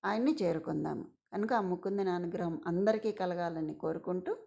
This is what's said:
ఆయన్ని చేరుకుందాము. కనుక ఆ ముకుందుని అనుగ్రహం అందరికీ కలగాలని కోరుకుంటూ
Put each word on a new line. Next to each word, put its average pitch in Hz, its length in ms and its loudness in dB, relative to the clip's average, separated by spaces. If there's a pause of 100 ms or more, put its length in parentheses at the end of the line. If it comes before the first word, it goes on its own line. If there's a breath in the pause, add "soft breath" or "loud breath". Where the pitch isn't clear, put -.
ఆయన్ని 226 300 4
చేరుకుందాము. 160 680 0 (280)
కనుక 214 200 0
ఆ 233 80 4
ముకుందుని 190 500 0
అనుగ్రహం 175 560 -2
అందరికీ 208 460 2
కలగాలని 170 640 -2
కోరుకుంటూ 180 580 -2 (140)